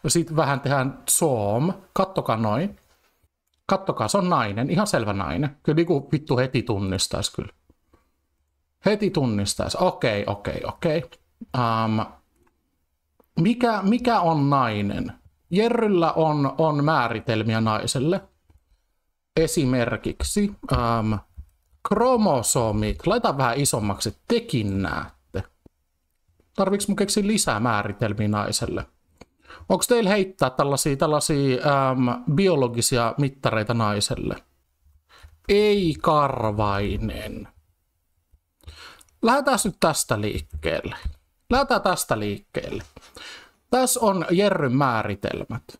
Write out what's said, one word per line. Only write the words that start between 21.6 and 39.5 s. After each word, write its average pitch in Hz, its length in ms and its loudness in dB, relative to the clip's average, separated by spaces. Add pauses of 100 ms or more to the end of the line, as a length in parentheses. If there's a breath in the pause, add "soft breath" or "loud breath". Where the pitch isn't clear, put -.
kromosomit. 139 1200 2
Laita 202 300 2
vähän 120 200 0
isommaksi, 107 520 -2
että - 180 -14
tekin 104 540 0
näette. 76 600 -6 (1120)
Tarviiks 196 320 0
mun 202 80 0
keksiä 202 320 0
lisää 160 320 0
määritelmiä 107 680 -2
naiselle? - 580 -2 (840 loud breath)
Onks 190 180 2
teillä 233 220 4
heittää 190 400 0
tällaisia, 139 480 0
tällaisia, 143 600 2
ähm, 131 520 2 (260)
biologisia 120 840 2
mittareita 120 560 0
naiselle? 104 600 -2 (1120 soft breath)
Ei-karvainen. 113 2000 0 (1700 loud breath)
Lähdetään 262 420 2